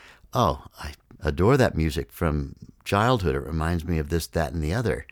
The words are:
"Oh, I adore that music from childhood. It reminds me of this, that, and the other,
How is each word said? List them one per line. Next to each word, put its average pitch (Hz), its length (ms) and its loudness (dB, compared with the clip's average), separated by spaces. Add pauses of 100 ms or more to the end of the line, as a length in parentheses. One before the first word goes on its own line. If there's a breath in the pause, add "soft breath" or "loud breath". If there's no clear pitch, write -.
(320 loud breath)
"Oh, 92 340 0 (120)
I 73 140 -10 (280)
adore 85 360 4
that 127 200 4
music 80 360 -2
from 76 420 -2 (300)
childhood. 101 500 2
It 69 60 -2
reminds 80 440 -2
me 82 140 -2
of 73 100 -2
this, 82 200 -2
that, 80 240 -2
and 80 100 -4
the 76 120 -2
other, 113 380 -2